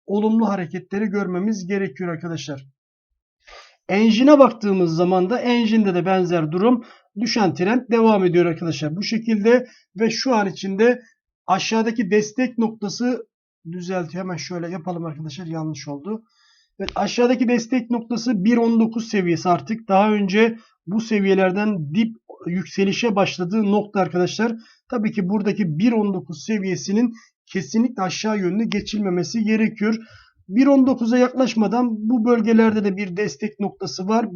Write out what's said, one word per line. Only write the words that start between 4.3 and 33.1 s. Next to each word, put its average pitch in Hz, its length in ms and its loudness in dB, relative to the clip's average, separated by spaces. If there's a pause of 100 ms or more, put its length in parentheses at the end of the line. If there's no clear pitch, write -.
baktığımız 196 580 4
zaman 180 340 2
da 247 80 0
Engine'de 220 560 2
de 175 120 0
benzer 175 460 0
durum, 226 320 2 (360)
düşen 214 340 0
trend 202 260 0 (100)
devam 220 340 4
ediyor 175 220 4
arkadaşlar 160 500 -4
bu 202 60 -4
şekilde 226 640 2 (340)
ve 220 100 2
şu 254 240 -2
an 202 140 0
içinde 208 540 0 (440)
aşağıdaki 220 640 -2
destek 214 480 0
noktası 226 680 -4 (460)
düzeltiyor. 180 520 -6
Hemen 185 120 -8
şöyle 175 340 -8
yapalım 175 340 -8
arkadaşlar, 156 420 -10
yanlış 156 420 -8
oldu. 165 340 -10 (560)
Evet, 196 160 -8
aşağıdaki 240 540 0
destek 247 420 -2
noktası 226 540 -4
bir 240 120 4
on 233 240 2
dokuz 226 280 -2
seviyesi 175 400 -2
artık. 180 400 -2
Daha 202 240 4
önce 208 440 2 (300)
bu 208 140 -2
seviyelerden 190 920 0
dip 226 220 0 (300)
yükselişe 190 720 -2
başladığı 190 460 0
nokta 208 380 0
arkadaşlar. 180 560 0 (340)
Tabii 214 220 -2
ki 180 160 -2
buradaki 196 500 -2
bir 233 140 2
on 208 220 0
dokuz 175 300 -10
seviyesinin 208 680 -2 (340)
kesinlikle 214 560 -2
aşağı 208 360 -4
yönlü 190 260 -2
geçilmemesi 196 800 -2
gerekiyor. 220 520 0 (520)
Bir 226 180 2
on 269 200 6
dokuza 240 320 2
yaklaşmadan 247 720 2
bu 220 340 0
bölgelerde 226 600 4
de 196 120 -2
bir 185 200 -6